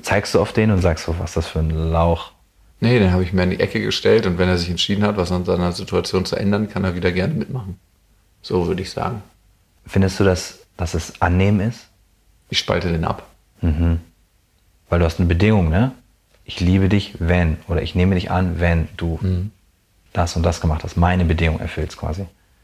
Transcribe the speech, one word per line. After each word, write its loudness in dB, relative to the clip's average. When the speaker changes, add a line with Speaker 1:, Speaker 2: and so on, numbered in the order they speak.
Speaker 1:
Zeigst -2
du 4
auf -2
den 2
und 2
sagst 0
so, -2
"Was -6
ist -8
das 0
für -4
ein 0
Lauch?" 0
Speaker 2:
Nee, 2
den 4
habe 2
ich -6
mir 2
in 0
die -2
Ecke -2
gestellt 2
und -2
wenn 2
er 2
sich -4
entschieden -2
hat, 0
was -2
an -2
seiner 0
Situation -4
zu -6
ändern, 0
kann -6
er -2
wieder -2
gerne -2
mitmachen. -8
So 0
würde -2
ich -10
sagen. -6
Speaker 1:
Findest 0
du, 2
dass, 0
dass -4
es -8
Annehmen 4
ist? -4
Speaker 2:
Ich -4
spalte 0
den 0
ab. -6
Speaker 1:
Mhm. 2
Weil 2
du 4
hast -2
eine 2
Bedingung, 4
ne? 2
"Ich -12
liebe 4
dich, 0
wenn", 2
oder 0
"Ich -6
nehme 4
dich -2
an, 0
wenn 2
du -4
Speaker 2:
Mhm. -2
Speaker 1:
das -2
und 0
das 0
gemacht 0
hast, -10
meine 4
Bedingung 0
erfüllst", -8
quasi. -6